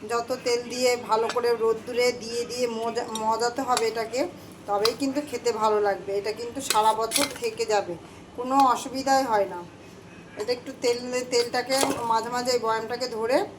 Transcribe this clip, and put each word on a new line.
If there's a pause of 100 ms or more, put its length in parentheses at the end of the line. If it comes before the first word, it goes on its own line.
যত (160)
তেল (120)
দিয়ে (180)
ভালো
করে (140)
রোদ্দুরে (160)
দিয়ে (100)
দিয়ে (120)
মজা, (180)
মজাতে
হবে
এটাকে, (440)
তবেই
কিন্তু (100)
খেতে (100)
ভালো (100)
লাগবে।
এটা
কিন্তু (100)
সারা (100)
বছর (140)
থেকে (100)
যাবে, (420)
কোনো (180)
অসুবিধাই
হয়
না। (800)
এটা
একটু (120)
তেল, (340)
তেলটাকে (360)
মাঝে
মাঝে
এই
বয়ামটাকে (100)
ধরে (220)